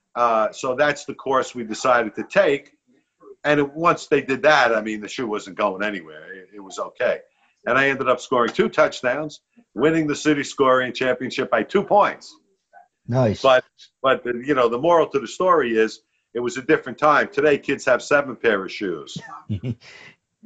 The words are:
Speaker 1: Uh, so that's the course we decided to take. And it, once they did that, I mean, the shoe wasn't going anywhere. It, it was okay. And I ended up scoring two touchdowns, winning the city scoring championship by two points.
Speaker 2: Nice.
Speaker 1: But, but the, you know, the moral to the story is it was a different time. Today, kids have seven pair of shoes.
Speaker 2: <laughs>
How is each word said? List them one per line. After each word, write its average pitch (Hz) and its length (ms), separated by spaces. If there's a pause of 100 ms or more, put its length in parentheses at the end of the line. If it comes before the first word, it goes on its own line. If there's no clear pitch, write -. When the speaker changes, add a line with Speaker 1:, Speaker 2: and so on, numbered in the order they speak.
(140)
Speaker 1:
Uh, 113 380
so 127 240
that's 143 300
the 131 100
course 131 400
we 120 80
decided 110 520
to 107 100
take. 156 480 (680)
And 147 160
it, 143 140
once 170 320
they 131 160
did 127 220
that, 135 320
I 107 60
mean, 107 200
the 101 60
shoe 127 180
wasn't 101 320
going 98 260
anywhere. 82 480
It, 95 260
it - 20
was 95 180
okay. 104 440 (440)
And 120 100
I 135 140
ended 131 180
up 123 140
scoring 120 320
two 208 160
touchdowns, 147 720 (320)
winning 156 320
the 147 100
city 143 280
scoring 127 500
championship 127 560
by 113 140
two 202 200
points. 185 520 (720)
Speaker 2:
Nice. 123 340
Speaker 1:
But, 131 220 (400)
but 131 200
the, 120 220
you 147 80
know, 123 160
the 117 80
moral 156 300
to - 120
the 113 80
story 156 480
is 110 260 (340)
it 120 60
was 123 160
a 131 40
different 135 380
time. 143 300
Today, 147 280
kids 139 280
have 120 180
seven 139 320
pair 104 280
of 90 80
shoes. 82 460 (320)
Speaker 2:
<laughs> 104 80 (880)